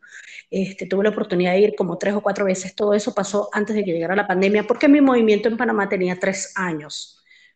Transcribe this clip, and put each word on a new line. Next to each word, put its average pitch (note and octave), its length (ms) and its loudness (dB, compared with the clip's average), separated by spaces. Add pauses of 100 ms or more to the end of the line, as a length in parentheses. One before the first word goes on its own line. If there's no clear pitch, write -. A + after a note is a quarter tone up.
(500)
Este, F#3+ 360 -6
tuve G3 180 0
la G#3+ 60 4
oportunidad F3+ 420 -2
de F#3+ 80 4
ir G#3+ 160 4
como F3 220 -2
tres G3+ 160 -2
o G#3 80 -2
cuatro G3+ 220 -2
veces. F#3 300 -4
Todo G#3 200 0
eso G#3+ 200 -2
pasó G3+ 380 -2
antes G#3 240 -2
de G3+ 80 0
que F3+ 80 -2
llegara E3 240 -2
la G3+ 100 0
pandemia, G3 400 2
porque C#4+ 220 2
mi D4 140 8
movimiento A3+ 460 4
en A3 80 0
Panamá A3 320 0
tenía F3+ 300 -2
tres F#3+ 380 -4
años. D#3 680 -8 (340)